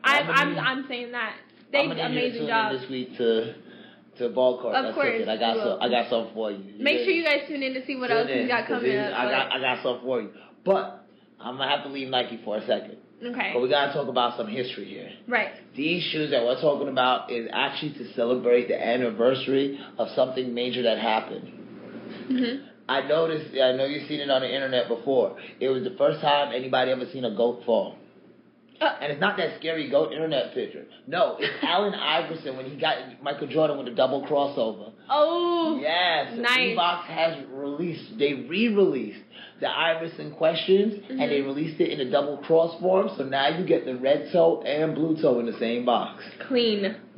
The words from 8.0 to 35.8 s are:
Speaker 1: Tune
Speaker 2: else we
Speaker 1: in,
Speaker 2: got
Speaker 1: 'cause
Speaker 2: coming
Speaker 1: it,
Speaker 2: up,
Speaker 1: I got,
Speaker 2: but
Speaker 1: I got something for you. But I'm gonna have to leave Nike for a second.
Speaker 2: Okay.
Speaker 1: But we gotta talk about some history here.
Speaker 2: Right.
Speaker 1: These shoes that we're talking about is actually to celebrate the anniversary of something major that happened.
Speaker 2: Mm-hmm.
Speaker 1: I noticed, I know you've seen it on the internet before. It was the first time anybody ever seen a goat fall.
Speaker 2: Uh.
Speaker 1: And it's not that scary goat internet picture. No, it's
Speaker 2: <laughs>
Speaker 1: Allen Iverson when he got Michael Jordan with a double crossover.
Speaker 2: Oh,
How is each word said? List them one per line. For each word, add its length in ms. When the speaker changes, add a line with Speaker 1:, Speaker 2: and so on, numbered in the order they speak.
Speaker 1:
Tune 100
Speaker 2:
else 100
we 140
Speaker 1:
in, 80
Speaker 2:
got 180
Speaker 1:
'cause 140
Speaker 2:
coming 100
Speaker 1:
it, 220
Speaker 2:
up, 60
Speaker 1:
I 120
got, 180
Speaker 2:
but 60
Speaker 1:
I 60
got 220
something 220
for 160
you. 80
But 400
I'm 180
gonna 120
have 140
to 60
leave 200
Nike 340
for 140
a 80
second. 320
Speaker 2:
Okay. 300
Speaker 1:
But 80
we 80
gotta 240
talk 160
about 260
some 120
history 380
here. 240
Speaker 2:
Right. 240
Speaker 1:
These 280
shoes 280
that 120
we're 160
talking 300
about 420
is 220
actually 400
to 200
celebrate 540
the 180
anniversary 920
of 180
something 380
major 300
that 140
happened. 500
Speaker 2:
Mm-hmm. 360
Speaker 1:
I 180
noticed, 460
I 200
know 120
you've 220
seen 120
it 120
on 100
the 120
internet 340
before. 500
It 100
was 140
the 140
first 240
time 340
anybody 360
ever 220
seen 100
a 120
goat 300
fall. 300
Speaker 2:
Uh. 200
Speaker 1:
And 100
it's 100
not 160
that 220
scary 320
goat 220
internet 400
picture. 320
No, 340
it's 180
Speaker 2:
<laughs> 60
Speaker 1:
Allen 300
Iverson 640
when 80
he 140
got 160
Michael 260
Jordan 300
with 120
a 40
double 320
crossover. 640
Speaker 2:
Oh, 720